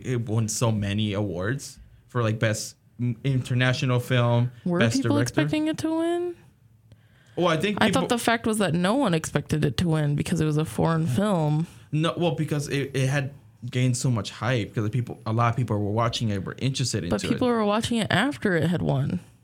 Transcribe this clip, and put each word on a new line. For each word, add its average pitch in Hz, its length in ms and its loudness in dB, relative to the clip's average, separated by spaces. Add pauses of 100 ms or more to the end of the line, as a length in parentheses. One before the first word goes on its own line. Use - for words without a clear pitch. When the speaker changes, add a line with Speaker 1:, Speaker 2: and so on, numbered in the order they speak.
Speaker 1:
it 120 240 -4
won 110 200 0
so 117 220 0
many 104 440 0
awards 101 640 -4 (300)
for, 120 140 -2
like, 110 160 0
best - 380 -2 (240)
m-, 123 240 -2
international 127 760 2
film, 120 520 2 (140)
Speaker 2:
Were 175 140 0
Speaker 1:
best 117 180 4
Speaker 2:
people 269 200 2
Speaker 1:
director. - 60 4 (180)
Speaker 2:
expecting 302 280 0
it 311 100 -2
to 320 200 -2
win? 349 380 -2 (1000)
Speaker 1:
Well, 175 120 2
I 160 80 2
think 196 240 0
Speaker 2:
I 208 60 4
Speaker 1:
people 262 160 4
Speaker 2:
thought - 80 -2
the 240 80 2
fact 233 280 0
was 214 120 0
that 185 160 2
no 175 200 2
one 254 200 2
expected 156 500 -2
it 147 140 0
to 180 100 0
win 151 280 2
because 165 260 -2
it - 20 2
was 151 140 2
a 156 80 0
foreign 165 400 0
film. 165 600 2 (240)
Speaker 1:
No, 156 260 0
well, 165 160 2
because 151 360 -2
it, 139 260 -2
it 131 140 0
had 139 240 -2 (380)
gained 127 260 2
so 131 140 0
much 107 200 -2
hype 110 440 -2
because 107 160 -2
people, - 340 -4
a 110 80 -4
lot 117 160 4
of 117 80 -2
people 113 220 0
were 104 120 -2
watching 113 380 0
it, 101 160 -2
were - 140 -8
interested 120 500 -2
Speaker 2:
But 196 140 0
Speaker 1:
into 196 120 -4
Speaker 2:
people 254 140 0
Speaker 1:
it. 240 40 2
Speaker 2:
were 226 120 0
watching 220 320 0
it 214 140 -2
after 214 440 2
it 165 140 2
had 175 140 0
won. 147 380 0 (240)